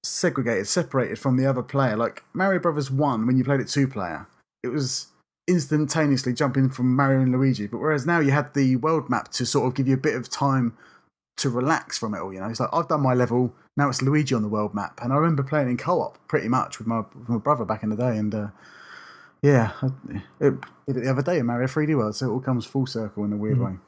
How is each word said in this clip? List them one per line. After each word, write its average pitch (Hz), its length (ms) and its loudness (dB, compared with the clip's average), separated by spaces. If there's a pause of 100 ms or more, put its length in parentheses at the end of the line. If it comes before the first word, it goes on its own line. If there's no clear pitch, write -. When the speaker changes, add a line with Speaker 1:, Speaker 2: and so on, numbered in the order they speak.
Speaker 1:
segregated, 117 640 0
separated 131 520 0
from 131 180 2
the 131 80 2
other 127 180 2
player. 131 320 0
Like 113 280 -2 (100)
Mario 185 260 2
Brothers 147 320 0
one, 135 340 2
when 127 120 4
you 123 80 2
played 135 160 2
it - 80 -6
two 135 180 2
player, 90 400 -6 (360)
it 120 60 -4
was 131 380 -4 (400)
instantaneously 151 880 2
jumping 135 360 2
from 127 260 0
Mario 135 260 4
and 127 100 2
Luigi. 127 360 2
But 113 120 -8
whereas 143 260 0
now 170 140 2
you 139 120 4
had 143 220 0
the 131 240 4
world 151 320 0
map 117 240 -2
to 123 120 -2
sort 123 220 0
of 127 80 -2
give 131 120 0
you 135 60 4
a 131 40 2
bit 131 180 0
of 123 140 -6
time 135 460 0 (600)
to - 140 -2
relax 127 480 -2
from 107 160 -6
it 73 60 -6
all, 95 120 -8
you 95 80 -12
know. 95 80 -8
It's 113 120 -8
like, 127 120 -2
"I've 160 160 -2
done 151 140 0
my 131 140 4
level, 123 380 2 (220)
now 143 140 2
it's 127 140 -4
Luigi 139 320 2
on 110 80 0
the 107 40 -2
world 107 280 -2
map." 98 260 -6
And 120 100 -4
I 139 40 2
remember 151 280 2
playing 135 240 0
in 123 100 0
co-op - 400 -2 (100)
pretty 113 200 0
much 120 300 0
with 110 100 -8
my, 113 120 0 (160)
with 123 120 -14
my 120 120 -2
brother 127 260 0
back 107 180 -4
in 107 60 -2
the 107 60 -2
day. 117 220 0
And, 107 180 0
uh, 104 120 -4 (960)
yeah, 127 300 6 (100)
I, 131 60 0 (520)
it 143 140 4 (340)
did 131 100 -2
it 120 80 -4
the 131 40 0
other 135 140 0
day 175 160 0
in 120 80 0
Mario 120 200 0
three 151 200 0
D 156 80 2
World, 107 200 0
so 131 120 -2
it 110 40 0
all 123 80 -2
comes 127 280 -2
full 135 180 -2
circle 107 400 -6
in 104 80 -2
a 104 40 -4
weird 110 200 0
Speaker 2:
Mm. 120 80 2
Speaker 1:
way. 92 120 -6 (100)